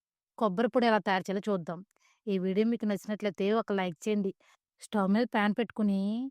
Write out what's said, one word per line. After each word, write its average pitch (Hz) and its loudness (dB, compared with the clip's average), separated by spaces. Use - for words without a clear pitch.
కొబ్బరి 220 2
పొడి 240 2
ఎలా 220 4
తయారు 190 0
చేయాలో 196 -4
చూద్దాం. 175 -4
ఈ 202 0
వీడియో 190 2
మీకు 233 -2
నచ్చినట్లయితే 208 -2
ఒక 220 0
లైక్ 185 -2
చేయండి. 208 -2
స్టవ్ 196 0
మీద 214 4
ప్యాన్ 208 0
పెట్టుకుని 202 0